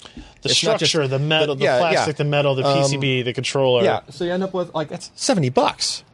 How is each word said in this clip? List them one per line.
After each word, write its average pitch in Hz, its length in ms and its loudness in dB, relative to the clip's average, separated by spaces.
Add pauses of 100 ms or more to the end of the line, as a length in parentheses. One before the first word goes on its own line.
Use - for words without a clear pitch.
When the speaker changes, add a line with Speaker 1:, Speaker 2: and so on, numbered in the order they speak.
(420)
Speaker 1:
The - 80 -2
Speaker 2:
It's 127 120 0
not 165 160 0
just 156 140 0
Speaker 1:
structure, 147 160 0
the 135 100 -2
metal, 151 360 0
Speaker 2:
the, 135 60 -6
Speaker 1:
the - 40 0
Speaker 2:
yeah, 139 140 4
Speaker 1:
plastic, 156 380 2
Speaker 2:
yeah. 147 80 -2
Speaker 1:
the 147 60 0
metal, 143 240 2
the 131 140 0
Speaker 2:
Um, 139 140 4
Speaker 1:
P 139 60 2
C 143 100 -2
B, 131 240 0
the 120 100 -2
controller. 127 500 2
Speaker 2:
yeah, 113 180 2 (100)
so 180 140 -8
you 170 80 -2
end 185 120 -2
up 185 80 -6
with, 180 220 -4
like, 156 160 -4
that's - 260 -12
seventy 175 320 0
bucks. - 640 -2